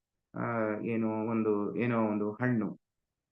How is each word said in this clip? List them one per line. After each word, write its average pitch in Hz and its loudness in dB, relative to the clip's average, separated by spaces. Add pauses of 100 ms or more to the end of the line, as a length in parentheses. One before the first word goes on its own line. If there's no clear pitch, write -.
(360)
ಆ, 117 0 (100)
ಏನೋ 110 0
ಒಂದು, 107 2
ಏನೋ 113 2
ಒಂದು 104 0
ಹಣ್ಣು, 113 0 (540)